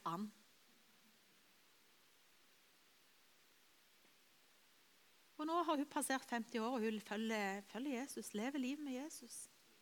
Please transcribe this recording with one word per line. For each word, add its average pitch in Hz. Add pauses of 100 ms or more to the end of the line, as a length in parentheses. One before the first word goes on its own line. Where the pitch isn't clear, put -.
an.» 202 (4000)
Og 311
nå 339 (100)
har 320
hun 285
passert 269
femti 233
år, 247
og 214
hun 220
følger, 208
følger 254
Jesus, 240
lever 269
livet 294
med 262
Jesus. 254 (320)